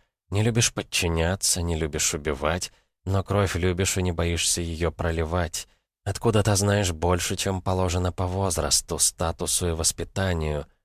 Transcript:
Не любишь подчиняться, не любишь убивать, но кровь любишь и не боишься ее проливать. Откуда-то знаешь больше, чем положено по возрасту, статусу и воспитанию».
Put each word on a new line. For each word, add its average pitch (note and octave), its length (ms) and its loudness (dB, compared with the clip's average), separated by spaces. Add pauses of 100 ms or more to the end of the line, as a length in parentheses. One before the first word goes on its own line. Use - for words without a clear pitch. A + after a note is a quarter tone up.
(320)
Не G2+ 120 2
любишь A2+ 300 2
подчиняться, E2+ 880 0
не E2+ 140 0
любишь D#2 380 -2
убивать, D2+ 580 -2 (340)
но F#2+ 160 0
кровь G2 340 0
любишь F2+ 420 0
и F#2+ 40 2
не F2+ 120 0
боишься E2+ 480 0
ее E2 300 -2
проливать. E2 760 -2 (360)
Откуда-то G#2+ 520 2
знаешь G2+ 380 2
больше, F2 420 0
чем F#2+ 260 -2
положено F#2 500 0
по F#2 140 -2
возрасту, F2+ 720 0
статусу E2+ 720 0
и E2 40 0
воспитанию». D#2+ 920 -2 (200)